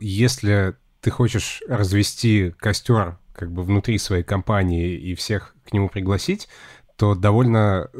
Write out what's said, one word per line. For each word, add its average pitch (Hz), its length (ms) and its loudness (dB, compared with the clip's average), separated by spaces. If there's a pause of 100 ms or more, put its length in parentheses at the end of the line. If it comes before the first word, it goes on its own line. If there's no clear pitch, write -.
если 101 720 0 (280)
ты 113 100 0
хочешь - 580 -2
развести 104 880 2
костёр 101 600 0 (160)
как - 180 -10
бы 90 120 -6
внутри 101 360 0
своей 90 240 -2
компании 90 760 0
и 90 180 -8
всех - 400 -6 (140)
к - 40 -12
нему 98 140 0
пригласить, 101 600 -2 (480)
то 104 180 4
довольно 104 720 2 (120)